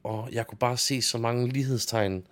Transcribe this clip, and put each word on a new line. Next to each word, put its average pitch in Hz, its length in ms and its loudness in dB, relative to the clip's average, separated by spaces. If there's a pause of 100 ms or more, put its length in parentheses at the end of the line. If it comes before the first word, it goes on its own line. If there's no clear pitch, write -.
og 110 280 -6
jeg 117 160 -2
kunne - 100 -14
bare 123 200 2
se 127 240 0
så - 160 0
mange 120 320 2
lighedstegn. 113 840 0